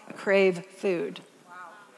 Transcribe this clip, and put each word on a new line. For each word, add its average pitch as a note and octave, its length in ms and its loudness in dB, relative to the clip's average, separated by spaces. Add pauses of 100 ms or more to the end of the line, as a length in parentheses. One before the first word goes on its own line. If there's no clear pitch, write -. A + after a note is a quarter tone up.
(160)
crave F#3+ 500 2
food." F3+ 560 -6 (260)
Wow. F3 60 -20 (440)